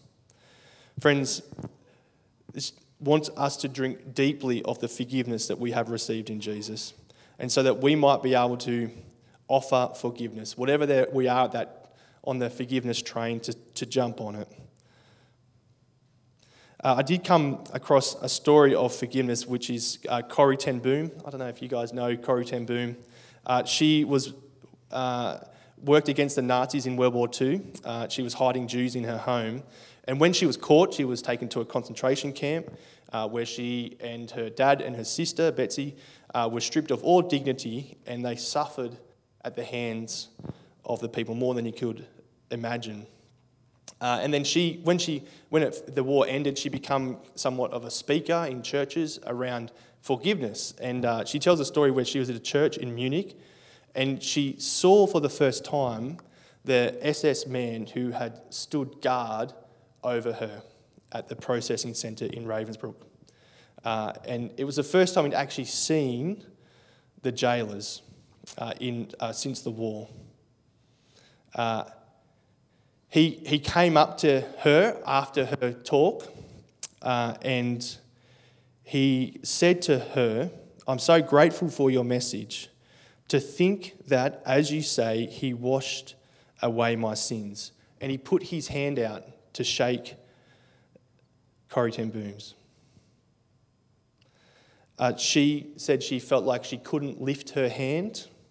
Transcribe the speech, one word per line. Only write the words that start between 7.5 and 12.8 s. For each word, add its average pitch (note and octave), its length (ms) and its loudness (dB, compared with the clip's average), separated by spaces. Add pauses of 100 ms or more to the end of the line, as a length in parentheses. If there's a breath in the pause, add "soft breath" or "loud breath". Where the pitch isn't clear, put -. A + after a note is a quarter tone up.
so C3+ 120 4
that C3 180 4
we C#3+ 160 6
might C#3 260 6
be C3 120 2
able B2 240 2
to A#2+ 320 -4 (580 soft breath)
offer C3 460 2
forgiveness, A2+ 640 -8
whatever C#3+ 300 2
there, C3+ 260 4
we C3 140 2
are B2+ 180 4
at A#2+ 80 -2
that, - 420 -8 (280 soft breath)
on C3 160 -2
the A#2+ 120 -2
forgiveness A#2+ 500 -2